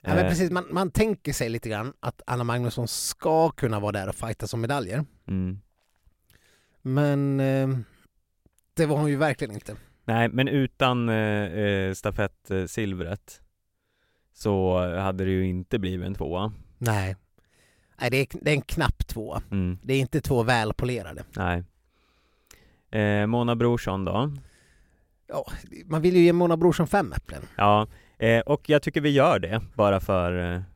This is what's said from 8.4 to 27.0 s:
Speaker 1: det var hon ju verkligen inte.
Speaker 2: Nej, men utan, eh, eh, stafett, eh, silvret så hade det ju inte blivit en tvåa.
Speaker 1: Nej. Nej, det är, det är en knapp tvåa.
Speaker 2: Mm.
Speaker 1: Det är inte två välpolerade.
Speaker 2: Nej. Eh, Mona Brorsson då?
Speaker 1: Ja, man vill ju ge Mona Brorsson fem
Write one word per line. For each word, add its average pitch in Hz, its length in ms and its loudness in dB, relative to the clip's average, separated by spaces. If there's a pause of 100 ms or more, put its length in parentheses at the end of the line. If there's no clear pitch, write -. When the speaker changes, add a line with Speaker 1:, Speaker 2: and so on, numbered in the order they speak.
Speaker 1:
det 165 120 2
var 147 120 0
hon 151 120 0
ju 143 60 2
verkligen 135 380 -2
inte. 104 220 -12 (300)
Speaker 2:
Nej, 117 240 2
men 131 180 2
utan, 127 600 0
eh, 107 340 0
eh, 98 500 0
stafett, - 580 -4
eh, 95 140 -2
silvret 92 760 -6 (920)
så 95 460 0 (200)
hade 95 260 -2
det 95 60 0
ju 95 160 0
inte 92 320 -4
blivit 92 280 -4
en 95 80 -6
tvåa. 90 380 -4 (240)
Speaker 1:
Nej. 101 380 -2 (840)
Nej, 123 100 -2
det 131 80 0
är, 135 100 2 (140)
det 147 100 0
är 151 40 4
en 139 60 0
knapp - 460 -2
tvåa. 104 340 -8 (100)
Speaker 2:
Mm. 92 320 -2
Speaker 1:
Det 131 100 -2
är 135 60 2
inte 131 220 -2
två 120 220 2
välpolerade. 110 800 -2 (120)
Speaker 2:
Nej. 90 280 -2 (1300)
Eh, 104 360 2
Mona 120 280 2
Brorsson 117 500 0
då? 123 280 -2 (960)
Speaker 1:
Ja, - 180 -8 (400)
man 156 160 -2
vill 180 140 4
ju 175 80 8
ge 170 100 8
Mona 170 240 4
Brorsson 165 300 4
fem 190 260 0